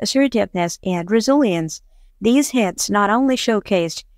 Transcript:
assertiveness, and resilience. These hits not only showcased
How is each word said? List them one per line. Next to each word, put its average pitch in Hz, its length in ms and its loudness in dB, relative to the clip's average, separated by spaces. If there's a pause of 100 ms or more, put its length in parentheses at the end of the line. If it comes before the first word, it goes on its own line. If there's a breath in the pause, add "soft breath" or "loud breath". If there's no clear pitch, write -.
assertiveness, 202 840 -2
and 180 260 -4
resilience. 220 720 0 (380)
These 254 300 2
hits 202 400 -2
not 202 200 2
only 254 260 2
showcased 190 680 -2 (140)